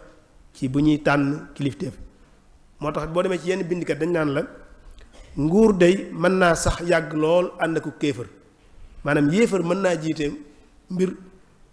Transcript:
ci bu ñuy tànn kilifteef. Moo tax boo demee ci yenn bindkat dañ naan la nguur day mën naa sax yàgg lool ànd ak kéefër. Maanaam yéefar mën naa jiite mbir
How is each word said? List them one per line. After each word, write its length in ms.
ci 160
bu 120
ñuy 200
tànn 540
kilifteef. 380
Moo 120
tax 200
boo 120
demee 160
ci 100
yenn 140
bindkat 360
dañ 120
naan 220
la 100
nguur 400
day 360
mën 240
naa 180
sax 260
yàgg 320
lool 460
ànd 180
ak 220
kéefër. 280
Maanaam 300
yéefar 300
mën 180
naa 180
jiite 320
mbir 260